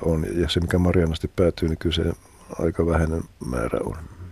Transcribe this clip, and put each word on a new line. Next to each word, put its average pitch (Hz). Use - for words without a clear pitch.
on. 80
Ja 82
se, 85
mikä 85
marjaan 87
asti -
päätyy, 85
niin 80
kyllä 82
se 85
aika 82
vähäinen 82
määrä 60
on. -